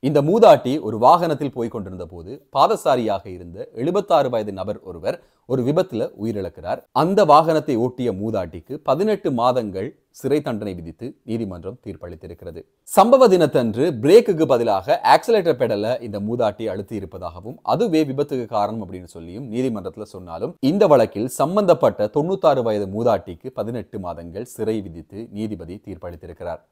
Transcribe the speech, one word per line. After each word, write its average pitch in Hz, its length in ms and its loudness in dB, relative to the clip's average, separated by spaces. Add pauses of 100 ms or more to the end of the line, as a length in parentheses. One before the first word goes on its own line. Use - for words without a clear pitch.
இந்த 143 140 2
மூதாட்டி 160 520 6 (140)
ஒரு 110 100 -4
வாகனத்தில் 151 580 4
போய் 117 180 -4
கொண்டிருந்த 92 320 -10
போது 87 260 -16 (240)
பாதசாரியாக 135 720 2
இருந்த 90 300 -16 (180)
எழுபத்தாறு 165 580 0
வயது 107 260 -2
நபர் 101 180 -6 (120)
ஒருவர் 85 280 -6 (340)
ஒரு 131 160 0
விபத்துல 147 360 -2 (200)
உயிரிழக்கிறார். 98 560 -6 (220)
அந்த 190 240 2
வாகனத்தை 151 500 4
ஓட்டிய 123 340 -2 (100)
மூதாட்டிக்கு 98 540 -6 (100)
பதினெட்டு 185 480 0
மாதங்கள் 117 580 -2 (300)
சிறை 139 220 0
தண்டனை 107 360 -6
விதித்து 82 300 -14 (220)
நீதிமன்றம் 101 540 -8
தீர்ப்பளித்திருக்கிறது. 87 760 -16 (340)
சம்பவ 247 380 8
தினத்தன்று 131 520 2 (180)
பிரேக்குக்கு 165 500 6
பதிலாக 117 460 0 (160)
ஆக்சிலரேட்டர் 170 460 2
பெடலை 113 300 0 (160)
இந்த 104 120 -8
மூதாட்டி 110 520 -2
அழுத்தி 107 240 -8
இருப்பதாகவும், 90 640 -12 (140)
அதுவே 160 300 2
விபத்துக்கு 135 520 -4
காரணம் 107 300 -2
அப்படின்னு 90 300 -14
சொல்லியும் 90 380 -14
நீதிமன்றத்துல 107 600 -6
சொன்னாலும், 92 400 -10 (160)
இந்த 202 160 4
வழக்கில் 120 420 4 (120)
சம்பந்தப்பட்ட 151 760 2
தொண்ணூத்தாறு 156 520 2
வயது 104 260 -2
மூதாட்டிக்கு 110 540 -2 (100)
பதினெட்டு 107 400 -8
மாதங்கள் 85 560 -12
சிறை 110 260 -2
விதித்து 95 500 -16
நீதிபதி 101 540 -8
தீர்ப்பளித்திருக்கிறார். 85 880 -12